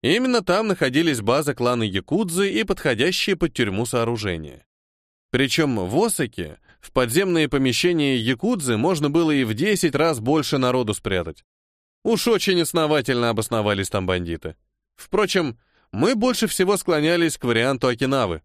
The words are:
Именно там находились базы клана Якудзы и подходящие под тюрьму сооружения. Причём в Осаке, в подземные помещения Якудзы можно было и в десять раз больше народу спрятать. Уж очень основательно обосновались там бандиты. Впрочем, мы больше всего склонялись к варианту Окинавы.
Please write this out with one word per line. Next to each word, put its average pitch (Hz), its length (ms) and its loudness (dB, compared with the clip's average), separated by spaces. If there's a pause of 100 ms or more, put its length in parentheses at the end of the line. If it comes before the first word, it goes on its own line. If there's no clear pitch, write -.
Именно 233 400 0
там 196 240 0
находились 147 560 0
базы 139 320 0
клана 120 300 0
Якудзы 170 680 -2
и 214 100 0
подходящие 170 760 -2
под 160 180 -2
тюрьму 107 320 -2
сооружения. 107 800 -4 (640)
Причём 131 580 0
в 110 80 0
Осаке, 120 640 -2 (200)
в - 140 -20
подземные 156 560 2
помещения 139 720 2
Якудзы 131 580 0
можно 151 320 0
было 160 220 2
и 139 140 2
в 110 100 -2
десять 175 400 0
раз 147 260 0
больше 143 380 0
народу 123 340 0
спрятать. 90 500 -6 (600)
Уж 226 260 0
очень 190 340 2
основательно 147 680 2
обосновались 104 600 0
там 95 160 -2
бандиты. 85 500 -4 (400)
Впрочем, 180 640 -2 (340)
мы 175 220 2
больше 226 320 0
всего 190 300 0
склонялись 165 600 0
к - 80 -12
варианту 123 440 0
Окинавы. 120 560 -2